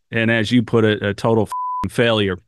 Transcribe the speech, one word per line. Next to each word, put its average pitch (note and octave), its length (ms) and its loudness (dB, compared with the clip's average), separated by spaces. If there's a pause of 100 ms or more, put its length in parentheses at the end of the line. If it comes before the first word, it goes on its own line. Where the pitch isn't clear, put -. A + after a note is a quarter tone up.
(120)
and A2+ 180 0
as A2+ 220 0
you B2 100 4
put A2 240 2
it, G#2+ 160 2
a G2+ 140 -2
total A2+ 300 0
f-ing - 440 -8
failure. G#2+ 480 0 (100)